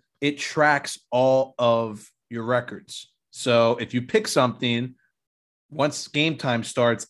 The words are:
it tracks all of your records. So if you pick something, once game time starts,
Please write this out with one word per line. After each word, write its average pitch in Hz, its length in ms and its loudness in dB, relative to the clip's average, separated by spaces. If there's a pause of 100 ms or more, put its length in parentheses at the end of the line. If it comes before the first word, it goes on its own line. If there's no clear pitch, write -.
(220)
it 143 160 -2
tracks 147 600 0 (120)
all 131 460 2
of 117 480 0 (240)
your 117 140 -8
records. - 680 -6 (200)
So 120 480 2
if 113 140 -8
you 123 100 0
pick 214 240 0
something, 123 680 0 (720)
once - 380 -2
game 151 300 0
time 117 260 -2
starts, 117 460 0